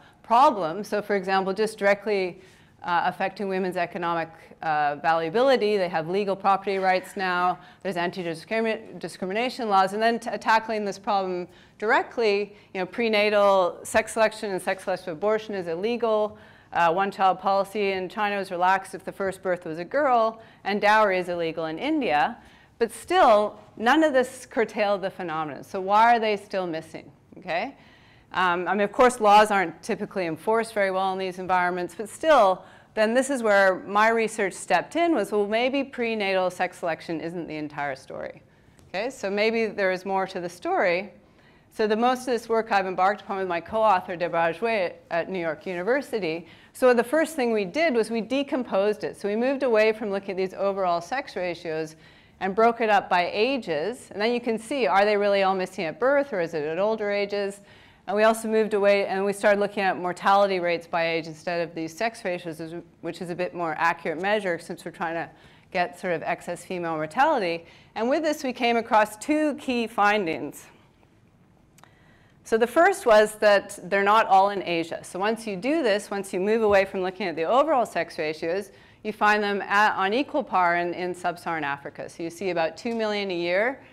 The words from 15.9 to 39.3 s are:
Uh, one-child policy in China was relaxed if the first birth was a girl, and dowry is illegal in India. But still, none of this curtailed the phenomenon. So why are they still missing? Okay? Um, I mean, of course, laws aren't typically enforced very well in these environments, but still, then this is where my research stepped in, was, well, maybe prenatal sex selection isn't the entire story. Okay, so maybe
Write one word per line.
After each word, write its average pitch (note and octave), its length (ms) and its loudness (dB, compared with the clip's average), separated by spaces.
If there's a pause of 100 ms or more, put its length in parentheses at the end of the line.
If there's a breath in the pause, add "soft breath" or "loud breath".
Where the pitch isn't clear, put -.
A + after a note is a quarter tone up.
Uh, E3+ 200 4
one-child F#3+ 480 2
policy G3 520 0
in F#3 160 -4
China G3+ 300 -4
was F#3+ 120 -6
relaxed F#3 440 0
if E3+ 100 -14
the F3+ 80 -10
first F#3+ 300 -6
birth F3+ 240 -2
was D#3+ 120 -8
a F3 60 -8
girl, A#3+ 560 0 (240 loud breath)
and G3+ 160 -2
dowry G#3 380 4
is F3+ 100 -4
illegal E3 380 -4
in D#3+ 120 -8
India. A3+ 600 0 (400 loud breath)
But A#3 140 0
still, A3 680 4 (180)
none C4 280 4
of D#4 80 2
this B3+ 340 0
curtailed G#3 560 -2
the F#3+ 80 -4
phenomenon. D#3+ 540 -8
So - 160 -8
why G#3+ 340 4
are A#3 60 2
they G#3+ 160 0
still G3 300 -6
missing? D#3+ 440 -10 (260)
Okay? F3+ 400 -6 (560 soft breath)
Um, F3 360 0
I F3+ 60 0
mean, G3+ 80 2
of G3+ 100 0
course, B3 280 4
laws G#3 300 8
aren't F#3 320 0
typically G3+ 440 -4
enforced A3 460 -2
very G3 200 0
well F#3+ 200 0
in F#3+ 60 -6
these F#3+ 220 -6
environments, F3+ 560 -2
but G#3+ 120 -10
still, A3 560 4 (300 loud breath)
then A3 200 2
this C4 160 2
is C4 120 -2
where G3 380 4
my G#3 300 2
research A3 420 0
stepped E3+ 420 -2
in, E4+ 180 2
was, B3 200 0
well, G#3 160 0
maybe B3 340 0
prenatal G#3 680 -2
sex F3+ 280 -6
selection D#3+ 420 -4
isn't E3 280 -8
the D#3 80 -10
entire D3 400 -6
story. - 460 -14 (460 soft breath)
Okay, G#3+ 220 -6
so A#3+ 180 -8
maybe A3 380 0